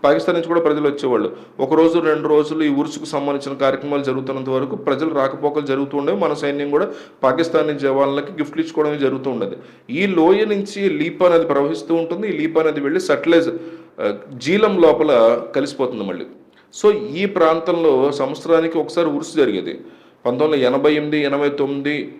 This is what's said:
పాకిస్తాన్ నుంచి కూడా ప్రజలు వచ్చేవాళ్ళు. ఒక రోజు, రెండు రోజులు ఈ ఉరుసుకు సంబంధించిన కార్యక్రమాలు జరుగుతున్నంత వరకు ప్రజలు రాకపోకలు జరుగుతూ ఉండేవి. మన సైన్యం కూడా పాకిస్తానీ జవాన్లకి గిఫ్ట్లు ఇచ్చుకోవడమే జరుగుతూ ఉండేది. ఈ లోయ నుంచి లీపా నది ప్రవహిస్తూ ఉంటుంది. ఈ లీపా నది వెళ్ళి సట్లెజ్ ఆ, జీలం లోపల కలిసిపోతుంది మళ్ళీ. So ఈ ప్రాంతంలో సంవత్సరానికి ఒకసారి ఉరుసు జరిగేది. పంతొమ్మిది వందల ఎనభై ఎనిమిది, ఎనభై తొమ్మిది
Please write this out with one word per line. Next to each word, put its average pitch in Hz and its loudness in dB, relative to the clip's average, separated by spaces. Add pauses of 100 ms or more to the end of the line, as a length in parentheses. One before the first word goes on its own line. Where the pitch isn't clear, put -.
పాకిస్తాన్ 139 2
నుంచి 165 -4
కూడా 170 4
ప్రజలు 147 0
వచ్చేవాళ్ళు. 123 0 (360)
ఒక 135 0
రోజు, 165 4 (120)
రెండు 151 -2
రోజులు 151 2
ఈ - 2 (100)
ఉరుసుకు 151 -6
సంబంధించిన 143 -4
కార్యక్రమాలు 139 -2
జరుగుతున్నంత 135 -6
వరకు 127 -4 (120)
ప్రజలు 147 0
రాకపోకలు 143 -2
జరుగుతూ 139 -4
ఉండేవి. 185 -2
మన 147 0
సైన్యం 143 -4
కూడా 180 0 (380)
పాకిస్తానీ 151 0 (120)
జవాన్లకి 139 0
గిఫ్ట్లు 151 -4
ఇచ్చుకోవడమే 147 -2
జరుగుతూ 135 -2
ఉండేది. 98 -6 (420)
ఈ 196 2 (140)
లోయ 190 4 (100)
నుంచి 196 -4 (200)
లీపా 170 2
నది 165 4
ప్రవహిస్తూ 147 0
ఉంటుంది. 175 -4
ఈ 151 -4
లీపా 160 2
నది 143 -2
వెళ్ళి 180 0
సట్లెజ్ 165 2 (500)
ఆ, 104 0 (220)
జీలం 190 2
లోపల 135 6 (160)
కలిసిపోతుంది 127 -4
మళ్ళీ. 90 -8 (580)
So 214 6
ఈ 165 -4
ప్రాంతంలో 165 2
సంవత్సరానికి 160 0
ఒకసారి 165 0
ఉరుసు 151 -4
జరిగేది. 95 0 (460)
పంతొమ్మిది 135 0
వందల 123 2
ఎనభై 147 2
ఎనిమిది, 151 -2
ఎనభై 143 0
తొమ్మిది 139 -4